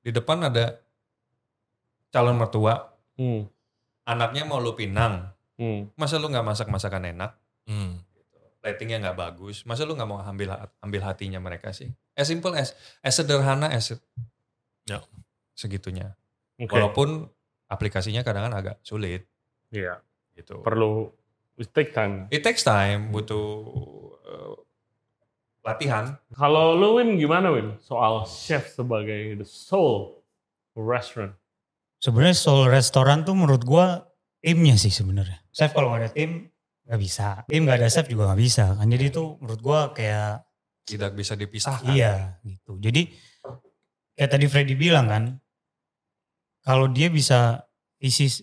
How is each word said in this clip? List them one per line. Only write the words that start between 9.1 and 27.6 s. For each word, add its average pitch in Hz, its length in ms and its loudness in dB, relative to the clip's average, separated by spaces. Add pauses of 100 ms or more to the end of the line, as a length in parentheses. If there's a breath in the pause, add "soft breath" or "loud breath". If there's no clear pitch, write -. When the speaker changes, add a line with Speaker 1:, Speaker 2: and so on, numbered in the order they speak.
Speaker 1:
bagus, 90 440 -12
masa 120 220 -6
lu 156 80 -8
nggak 117 160 -8
mau 101 100 -10
ambil 98 300 -8
ha-, 98 300 -14
ambil 101 220 -8
hatinya 95 360 -8
mereka 92 320 -12
sih? 123 240 -14 (180)
As 143 140 -4
simple 165 260 -4
as, 143 220 -4 (260 soft breath)
as 135 140 -2
sederhana 143 560 0
as 117 240 -4 (920)
Speaker 3:
Ya. - 220 -10 (480)
Speaker 1:
segitunya. 95 640 -10 (400)
Speaker 2:
Oke. 117 100 -10
Speaker 1:
Walaupun 143 600 0 (380)
aplikasinya 104 540 -4
kadang-kadang 110 360 -4
agak 98 240 -8
sulit. 95 480 -10 (400)
Speaker 2:
Iya. 90 320 -10 (320)
Speaker 1:
Gitu. - 260 -20
Speaker 2:
Perlu, 110 540 0 (420)
it 120 140 -12
take 151 240 0
time. 101 340 -2
Speaker 1:
It 147 140 -4
takes 226 220 0
time, 104 500 2
butuh, 107 340 -4 (800)
eh, - 300 -16 (1040)
latihan. 117 560 -4 (140)
Speaker 2:
Kalau 151 420 4
lu, 208 240 4
Wim, 233 180 4
gimana, 170 340 2
Wim? 107 300 -2